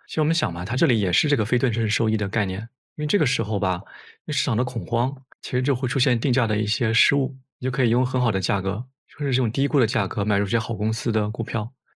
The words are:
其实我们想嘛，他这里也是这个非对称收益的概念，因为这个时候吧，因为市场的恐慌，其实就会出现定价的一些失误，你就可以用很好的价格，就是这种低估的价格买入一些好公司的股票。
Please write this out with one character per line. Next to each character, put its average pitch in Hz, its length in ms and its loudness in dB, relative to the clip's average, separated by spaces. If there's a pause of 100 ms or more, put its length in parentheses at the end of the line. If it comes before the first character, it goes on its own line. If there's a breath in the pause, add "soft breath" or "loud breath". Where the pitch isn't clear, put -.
其 - 60 -16
实 160 80 0
我 151 40 2
们 165 80 2
想 95 200 0
嘛， 87 100 -6
他 117 140 -4
这 165 80 2
里 120 160 4
也 92 100 2
是 - 160 0
这 143 80 2
个 113 80 2
非 117 160 0
对 123 100 2
称 110 200 0
收 113 180 0
益 110 80 2
的 101 140 0
概 104 160 0
念， 95 160 -4 (340)
因 151 80 -6
为 - 20 0
这 196 140 2
个 151 60 2
时 123 180 0
候 104 160 -2
吧， 92 240 0
因 - 440 -20
为 156 60 -4
市 - 120 -4
场 113 100 0
的 113 80 2
恐 117 220 -6
慌， 120 280 0 (280)
其 - 100 -14
实 127 100 0
就 131 140 2
会 131 100 -2
出 127 140 -2
现 123 180 2
定 131 140 0
价 120 160 2
的 107 100 0
一 107 80 0
些 110 280 0
失 - 200 2
误， 131 220 0 (240)
你 123 60 -4
就 127 60 -2
可 131 120 0
以 117 60 4
用 123 160 4
很 127 160 0
好 123 100 2
的 95 80 0
价 98 220 0
格， 95 200 -2 (280)
就 - 160 -6
是 135 80 0
这 - 20 0
种 123 160 0
低 135 160 2
估 139 140 2
的 117 40 4
价 104 220 0
格 101 160 -2
买 101 140 2
入 101 100 0
一 - 20 -6
些 117 80 2
好 113 160 -2
公 107 200 -2
司 113 180 -2
的 104 180 2
股 110 140 -4
票。 110 260 -4 (280)